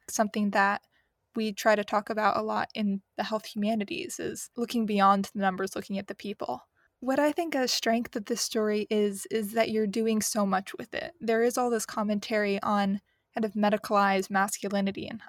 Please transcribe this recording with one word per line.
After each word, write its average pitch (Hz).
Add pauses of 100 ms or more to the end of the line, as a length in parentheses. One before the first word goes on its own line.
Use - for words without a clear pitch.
something 208
that 196 (520)
we 220
try 214
to 208
talk 208
about 214
a 220
lot 214
in 202 (140)
the -
health 214
humanities, 208
is -
looking 233
beyond 196
the 208
numbers, 190
looking 196
at 196
the 196
people. - (360)
What 262
I 294
think 330
a 254
strength 233
of 208
this -
story 214
is, 208
is 214
that 226
you're 220
doing 220
so 208
much 190
with -
it. -
There 226
is 240
all 247
this 226
commentary 208
on 202 (340)
kind 220
of 202
medicalized 202
masculinity 196
and, 220